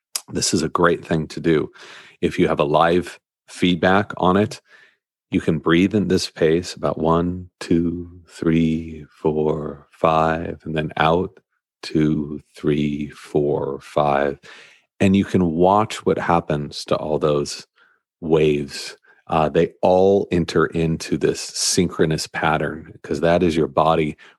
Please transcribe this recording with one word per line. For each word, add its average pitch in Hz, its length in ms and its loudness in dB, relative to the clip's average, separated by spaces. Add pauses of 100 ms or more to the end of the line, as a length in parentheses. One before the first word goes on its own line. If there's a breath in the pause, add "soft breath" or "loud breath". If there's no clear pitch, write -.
(280)
this - 240 -4
is 85 100 2
a 80 60 -2
great 87 360 0
thing 78 240 -2
to - 120 -12
do. 78 300 0 (500 loud breath)
If 82 180 -2
you 85 100 4
have 78 120 0
a 76 40 2
live 82 540 2 (300)
feedback 92 680 0
on 90 180 2
it, 104 240 -2 (680 soft breath)
you - 100 0
can 82 180 0
breathe 87 360 2
in 95 140 0
this 92 220 0
pace 85 440 0
about - 240 -4
one, 87 500 0 (100)
two, 85 720 -2
three, 80 800 -2
four, 76 800 -4
five, 80 760 0
and 80 120 -6
then 78 220 -4
out, 80 420 0 (420)
two, 76 580 -2 (140)
three, 73 560 -2
four, 73 720 -4
five. 71 580 0 (640 loud breath)
And 98 160 4
you 98 80 2
can 90 280 0
watch 95 540 2
what 95 120 0
happens 76 680 -2
to - 100 -2
all 76 220 -2
those 73 480 -2 (540 soft breath)
waves. 78 760 0 (300 soft breath)
Uh, 80 220 0
they 82 240 2 (100)
all 95 480 4
enter 82 360 0
into 80 500 -2
this - 240 0
synchronous - 840 -2
pattern 78 760 -4
'cause 73 180 -6
that 85 220 2
is 80 140 2
your 76 120 0
body 78 480 0 (220 loud breath)